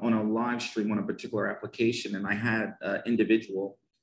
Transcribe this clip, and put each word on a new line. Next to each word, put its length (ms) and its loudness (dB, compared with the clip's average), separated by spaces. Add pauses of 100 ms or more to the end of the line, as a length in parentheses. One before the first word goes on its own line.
on 80 4
a 80 2
live 400 0
stream 300 -2
on 60 2
a 40 0
particular 420 -2 (100)
application, 640 0
and 100 -4
I 80 0
had 460 0
an 260 -2
individual, 720 2 (240)